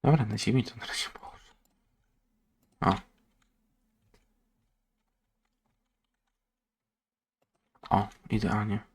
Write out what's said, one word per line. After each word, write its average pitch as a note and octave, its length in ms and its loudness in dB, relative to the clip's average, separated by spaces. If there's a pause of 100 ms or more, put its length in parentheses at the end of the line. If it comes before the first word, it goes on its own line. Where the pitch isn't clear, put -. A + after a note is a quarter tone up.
Dobra, C3+ 220 6
na G#2+ 120 -4
ziemi B2 260 2
to - 120 -10
na - 100 -12
razie - 240 -6
położę. - 440 -20 (1300)
O. F#2+ 140 2 (4000)
O, G2+ 180 2 (220)
idealnie. G#2 500 0 (160)